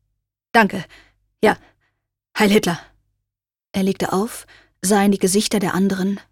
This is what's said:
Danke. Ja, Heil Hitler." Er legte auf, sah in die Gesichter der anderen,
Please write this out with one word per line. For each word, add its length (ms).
Danke. 320
Ja, 160
Heil 140
Hitler." 300
Er 120
legte 280
auf, 340
sah 220
in 80
die 80
Gesichter 400
der 140
anderen, 440